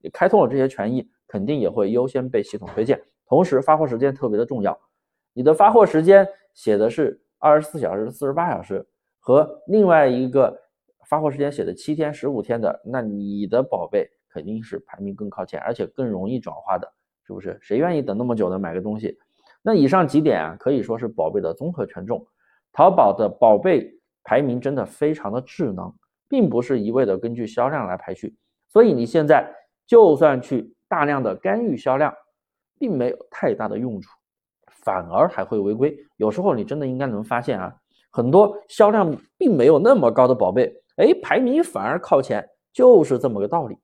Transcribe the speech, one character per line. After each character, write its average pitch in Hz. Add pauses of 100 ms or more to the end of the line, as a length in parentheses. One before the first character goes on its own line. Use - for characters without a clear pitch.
你 80
开 -
通 196
了 117
这 135
些 135
权 113
益， 127 (180)
肯 98
定 147
也 101
会 104
优 120
先 131
被 117
系 -
统 95
推 208
荐。 123 (260)
同 160
时 135
发 156
货 156
时 120
间 139
特 139
别 104
的 117
重 120
要， 98 (540)
你 123
的 151
发 202
货 214
时 160
间 196 (260)
写 -
的 104
是 - (160)
二 151
十 151
四 156
小 95
时、 110
四 143
十 139
八 170
小 98
时， 95 (340)
和 147
另 202
外 156
一 127
个 127 (480)
发 151
货 151
时 135
间 143
写 143
的 87
七 -
天、 151
十 -
五 131
天 117
的， 107
那 123
你 101
的 117
宝 95
贝 - (180)
肯 -
定 110
是 95
排 -
名 98
更 104
靠 95
前， -
而 120
且 123
更 -
容 98
易 123
转 82
化 90
的， - (340)
是 -
不 95
是？ 92
谁 107
愿 170
意 147
等 104
那 123
么 120
久 101
的 95
买 85
个 92
东 107
西？ - (460)
那 220
以 139
上 180
几 143
点 127
啊， 80
可 131
以 131
说 113
是 117
宝 82
贝 101
的 82
综 156
合 143
权 92
重。 113 (480)
淘 165
宝 135
的 107
宝 107
贝 156 (300)
排 175
名 123
真 139
的 127
非 151
常 101
的 120
智 135
能， 90 (340)
并 240
不 117
是 123
一 104
味 127
的 98
根 117
据 117
销 120
量 143
来 90
排 -
序， 107 (320)
所 220
以 214
你 120
现 151
在 147 (320)
就 214
算 135
去 - (140)
大 160
量 143
的 101
干 208
预 165
销 131
量， 147 (680)
并 214
没 123
有 -
太 127
大 107
的 107
用 113
处， - (580)
反 92
而 104
还 95
会 110
违 101
规。 143 (220)
有 107
时 175
候 185
你 107
真 147
的 139
应 127
该 139
能 110
发 120
现 120
啊， 92 (340)
很 123
多 202 (100)
销 208
量 190 (220)
并 262
没 127
有 156
那 220
么 147
高 127
的 131
宝 101
贝， 123 (220)
哎， 247
排 -
名 262
反 196
而 170
靠 151
前， 113 (300)
就 247
是 135
这 131
么 104
个 101
道 156
理。 107